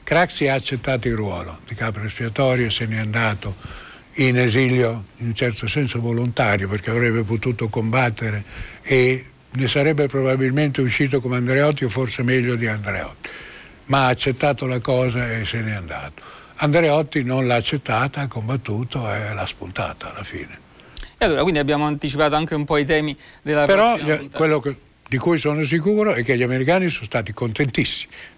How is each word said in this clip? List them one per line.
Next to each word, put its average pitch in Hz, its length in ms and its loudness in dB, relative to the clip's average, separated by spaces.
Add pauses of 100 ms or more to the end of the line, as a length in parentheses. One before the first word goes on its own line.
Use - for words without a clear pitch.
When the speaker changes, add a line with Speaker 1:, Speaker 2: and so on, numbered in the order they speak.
Speaker 1:
Craxi 151 460 2
ha 135 60 2
accettato 131 540 -2
il 117 60 0
ruolo 87 520 -6
di 113 80 -12
capro 107 280 -4
espiatorio 123 640 0
e 110 40 -2
se 117 160 -2
n'è 110 120 -2
andato 107 580 -2 (600)
in 127 220 4
esilio 123 640 4 (140)
in 117 80 -6
un 113 80 -2
certo 120 320 -2
senso 123 340 -2
volontario, 117 680 0
perché 104 220 -4
avrebbe 117 340 2
potuto 113 440 -2
combattere 113 760 0 (400)
e 127 440 2 (240)
ne 127 180 0
sarebbe 147 380 4
probabilmente 131 760 2
uscito 131 400 2
come 123 160 -2
Andreotti 139 480 2
o 123 60 0
forse 127 320 -2
meglio 123 320 2
di 117 120 -2
Andreotti, 101 600 -6 (580)
ma 135 200 4
ha - 20 4
accettato 131 580 0
la 127 140 -2
cosa 123 500 0
e 113 140 -4
se 113 160 -4
n'è 110 120 -4
andato. 85 680 -12 (220)
Andreotti 151 600 2
non 127 220 0
l'ha 123 100 2
accettata, 127 640 -2
ha 139 80 -4
combattuto 117 840 -4
e 104 220 -6
l'ha 92 120 -4
spuntata - 680 -8
alla - 100 -12
fine. - 360 -12 (600)
Speaker 2:
E - 60 0
allora, 147 180 4
quindi 165 160 2
abbiamo 147 280 2
anticipato 147 500 0
anche 156 180 -2
un 147 100 -2
po' 151 120 0
i 147 80 2
temi 151 320 0 (260)
della 147 220 2
Speaker 1:
Però 208 300 6
Speaker 2:
prossima 151 200 0
Speaker 1:
gli, 147 40 0
Speaker 2:
puntata. 143 200 -10
Speaker 1:
quello 151 220 4
che, 139 160 -4 (320)
di 127 100 0
cui 165 200 2
sono 151 260 0
sicuro 196 500 2
è 120 80 0
che 120 140 2
gli 123 60 2
americani 131 460 2
sono 127 160 -4
stati 110 280 -2
contentissimi 120 800 -2 (260)